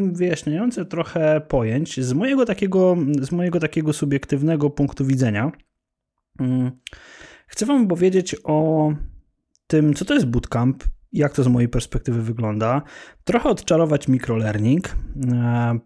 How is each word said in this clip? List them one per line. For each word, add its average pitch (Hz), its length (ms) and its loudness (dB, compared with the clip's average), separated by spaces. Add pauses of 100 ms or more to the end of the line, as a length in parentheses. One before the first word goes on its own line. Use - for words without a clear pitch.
(120)
wyjaśniające 175 720 -2
trochę 156 640 0
pojęć 131 540 -2
z 127 120 -2
mojego 254 320 2
takiego, 185 520 2 (240)
z 135 100 -6
mojego 175 280 0
takiego 156 340 -2
subiektywnego 147 760 0
punktu 139 360 -2
widzenia. 131 460 0 (880)
Mm, 127 320 0 (760)
chcę - 180 -6
Wam 254 220 4
powiedzieć 185 560 2
o 156 480 2 (760)
tym, 151 260 4
co 165 120 -6
to - 80 0
jest 254 120 4
bootcamp, 120 580 0 (280)
jak 143 220 0
to 139 100 2
z 120 40 2
mojej 120 220 4
perspektywy 117 520 -4
wygląda, 113 600 -2 (420)
trochę 240 260 0
odczarować 160 580 2
microlearning, 117 880 0 (360)
e, 120 540 0